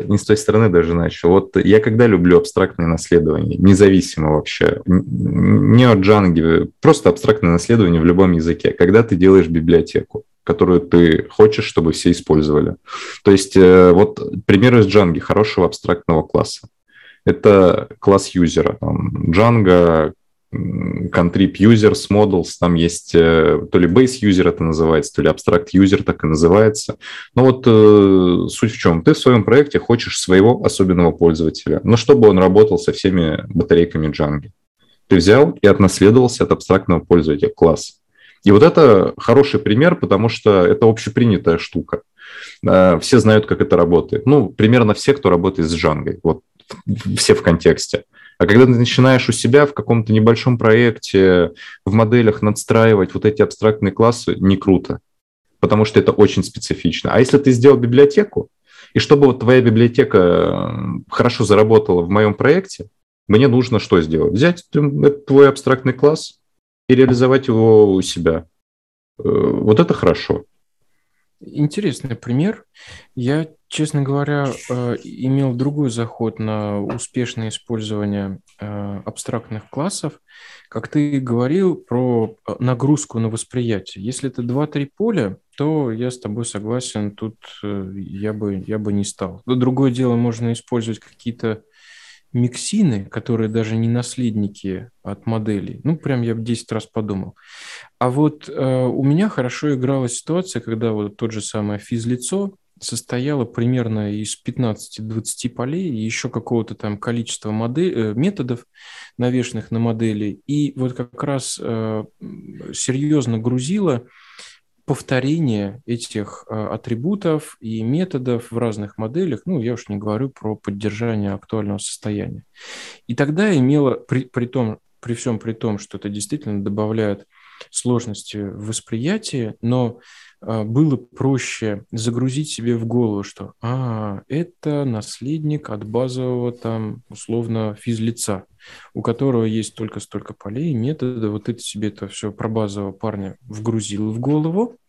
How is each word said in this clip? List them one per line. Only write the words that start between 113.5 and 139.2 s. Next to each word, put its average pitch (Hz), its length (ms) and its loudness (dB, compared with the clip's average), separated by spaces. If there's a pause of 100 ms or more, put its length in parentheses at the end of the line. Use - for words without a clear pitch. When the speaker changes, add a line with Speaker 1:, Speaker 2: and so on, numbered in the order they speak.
Speaker 2:
повторение 127 1040 -4
этих, - 600 -10
э, 113 60 -12 (140)
атрибутов 151 920 -6
и 113 220 -10
методов 127 680 -6
в 113 80 -8
разных 104 400 -8
моделях. 127 460 -8
Ну, 175 140 -6
я 117 140 -6
уж - 160 -14
не 101 80 -8
говорю 107 320 -6
про 107 260 -10
поддержание 104 760 -8
актуального 101 480 -8
состояния. 104 640 -12 (640)
И 120 80 -8
тогда 160 420 -2
имело, 135 380 0
при, 127 300 -8
при 120 200 -8
том, 120 320 -6 (220)
при 120 160 -10
всём 117 240 -8
при 113 140 -10
том, 107 260 -8
что - 180 -18
это 104 120 -12
действительно 104 540 -10
добавляет 107 640 -6 (460)
сложности 113 640 -8
в 101 300 -12
восприятии, 120 960 -8
но, 120 380 -4 (420)
э, 110 220 -8
было 131 340 -2
проще 120 920 -8
загрузить 123 580 -6
себе 117 260 -6
в 113 100 -6
голову, 113 380 -4
что, 98 380 -20
а, 113 640 -8
это 151 560 -8
наследник 147 840 -8
от 107 160 -12
базового, 123 640 -6
там, 113 580 -10
условно, 113 680 -8
физлица, 113 640 -8 (500)
у - 80 -12
которого 120 440 -4